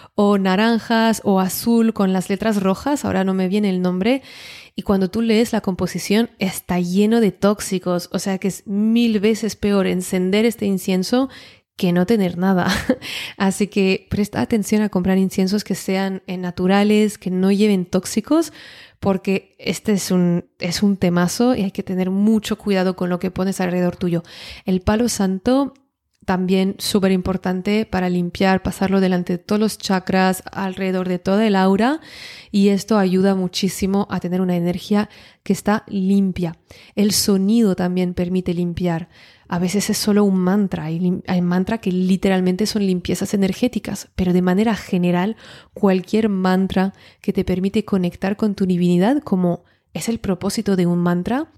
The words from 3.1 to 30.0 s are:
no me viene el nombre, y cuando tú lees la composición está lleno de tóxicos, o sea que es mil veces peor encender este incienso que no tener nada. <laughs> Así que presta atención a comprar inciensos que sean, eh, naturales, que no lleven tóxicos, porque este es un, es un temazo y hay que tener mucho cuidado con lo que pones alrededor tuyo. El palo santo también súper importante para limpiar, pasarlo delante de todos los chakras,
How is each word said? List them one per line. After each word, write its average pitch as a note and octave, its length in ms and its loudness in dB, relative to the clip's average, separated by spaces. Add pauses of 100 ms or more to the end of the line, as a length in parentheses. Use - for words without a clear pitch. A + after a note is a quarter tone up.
no F#3+ 100 0
me F#3+ 140 0
viene G#3 240 0
el F#3 100 0
nombre, F#3 420 0 (520)
y - 80 -8
cuando G3 260 2
tú A3+ 140 -4
lees A3+ 300 2
la G#3+ 80 0
composición F#3+ 720 -2 (100)
está F3+ 400 -4
lleno G3+ 400 2
de G3+ 100 4
tóxicos, F#3 800 -2
o F#3+ 60 -4
sea F#3+ 200 -4
que G3 100 -4
es - 180 -8
mil A3 540 2
veces G#3 340 0
peor G3+ 320 0
encender F#3 580 0
este G#3+ 220 -2
incienso G3 600 0 (500)
que F3+ 140 0
no F3+ 120 2
tener F#3 320 0
nada. F#3 300 2 (400)
<laughs> - 320 -12
Así G3 300 0
que F#3+ 420 -2
presta G#3 320 -2
atención G#3+ 400 0
a G#3 60 0
comprar F#3+ 280 0
inciensos F#3+ 460 0
que F#3 140 -6
sean, F#3+ 500 -4
eh, F#3 100 -8
naturales, G3+ 800 2
que - 120 -8
no F#3 220 2
lleven G3 340 2
tóxicos, D4 640 0 (460)
porque F#3+ 640 -2
este - 320 -4
es F#3+ 180 -2
un, F3 360 2 (120)
es E3+ 240 -6
un G3+ 140 2
temazo F3+ 580 2
y - 80 -2
hay F#3+ 80 -4
que G3 140 -8
tener F#3 260 -4
mucho G#3 480 0
cuidado F#3+ 380 0
con F3+ 120 -4
lo F3 120 -2
que F#3 100 -4
pones F#3 300 -4
alrededor F3+ 360 -2
tuyo. E3+ 280 -2 (400)
El F#3 160 0
palo A3 280 2
santo B3 640 0 (520)
también F#3+ 540 0
súper F#3+ 340 2
importante F#3 720 -2
para F#3 240 -2
limpiar, F3+ 520 0
pasarlo F#3+ 380 0
delante F3+ 340 0
de F3 40 -4
todos G#3 220 -2
los G#3+ 180 -2
chakras, F#3 640 0 (100)